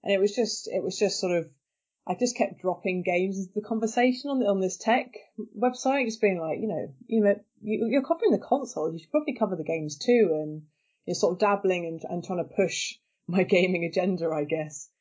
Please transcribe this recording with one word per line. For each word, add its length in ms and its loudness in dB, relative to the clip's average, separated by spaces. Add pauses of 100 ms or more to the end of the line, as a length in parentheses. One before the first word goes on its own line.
And 100 0
it 60 4
was 160 2
just, 340 -4
it 140 -2
was 160 -6
just 200 0
sort 140 -2
of, 160 -2 (580)
I 120 -2
just 180 -2
kept 240 -2
dropping 440 -2
games 340 0
into 160 -8
the 120 -4
conversation 640 0
on 120 0
the, 60 2
on 140 2
this 160 -2
tech 380 0 (440)
website, 480 0
just 140 -6
being 180 4
like, 220 -4
you 80 -2
know, 240 -4 (140)
you 160 4
know, 180 4 (220)
you, 260 0
you're 160 2
covering 280 2
the 60 4
consoles, 540 -2
you 60 -8
should 140 -16
probably 220 0
cover 220 0
the 80 -6
games 320 -4
too. 340 6 (120)
And 200 -8 (440)
you're 80 -2
sort 200 2
of 40 -8
dabbling 480 2
and, 160 -8 (100)
and 100 -4
trying 240 -4
to 80 -20
push 400 -2 (320)
my 160 2
<laughs> 120 0
gaming 300 4
agenda, 440 0
I 160 0
guess 460 -6 (100)